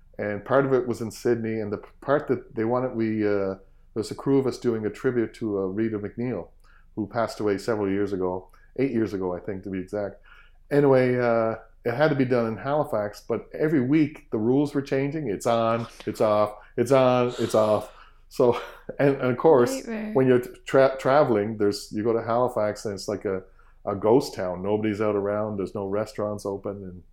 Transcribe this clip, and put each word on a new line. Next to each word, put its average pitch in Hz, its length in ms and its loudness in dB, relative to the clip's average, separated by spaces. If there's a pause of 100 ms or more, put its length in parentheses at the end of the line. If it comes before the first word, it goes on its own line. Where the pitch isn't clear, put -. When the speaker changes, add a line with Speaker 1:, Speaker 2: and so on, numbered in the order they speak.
(180)
Speaker 1:
And 104 260 -6
part 135 220 2
of 135 80 0
it 123 140 2
was 117 140 -4
in 110 80 -6
Sydney, 113 520 -2
and 104 100 -6
the 101 60 -4
p-, - 120 -18 (120)
part 147 260 0
that - 280 -4
they 113 100 -2
wanted, 127 300 -2
we, 110 300 0
uh, 98 300 0 (380)
there 110 100 -4
was - 80 -10
a - 40 -10
crew 139 240 2
of 127 80 2
us 117 120 -2
doing 110 260 -2
a 101 40 -2
tribute 117 460 -2
to, 117 100 -8 (140)
uh, - 80 -2
Rita 107 320 -2
McNeil, 104 500 -8 (460)
who 104 120 -4
passed 113 320 -4
away 104 180 0
several 104 320 -2
years 98 240 -2
ago, 92 360 -4 (280)
eight 135 140 0
years 110 220 -2
ago, 92 200 -4
I 87 60 -8
think, 95 240 -10
to 101 60 -12
be 95 100 -6
exact. 101 360 -8 (540)
Anyway, 131 480 4
uh, 117 380 2 (300)
it 117 100 0
had 151 140 4
to 147 60 0
be 135 100 2
done 120 200 2
in 110 120 -4
Halifax, 131 680 -4
but 110 260 -4
every 156 280 2
week 143 500 0
the 117 60 0
rules 131 380 2
were 139 60 0
changing. 139 480 -2
It's 92 180 -4
on, 117 400 0 (180)
it's 107 160 -4
off, 107 340 4 (220)
it's 120 140 0
on, 127 480 4
it's 117 160 0
off. 107 360 2 (380)
So, 120 320 2 (180)
<laughs> - 200 -10
and, 139 160 4
and 131 160 0
of 123 60 -2
course, 131 360 6 (140)
Speaker 2:
Nightmare. 214 260 -8
Speaker 1:
when 131 140 4
you're 123 160 6 (220)
tra-, 135 340 4
traveling, 120 580 2
there's, 101 340 -2
you 104 120 -4
go 113 100 2
to 113 80 0
Halifax 117 640 -2
and 104 80 -4
it's 95 140 -10
like 101 180 -4
a, 95 160 -2 (440)
a 101 100 -4
ghost 110 400 2
town. 90 260 -6
Nobody's 107 400 -2
out 107 140 0
around. 104 420 -2
There's 92 160 -4
no 101 140 -6
restaurants 104 580 -6
open 98 260 -6 (420)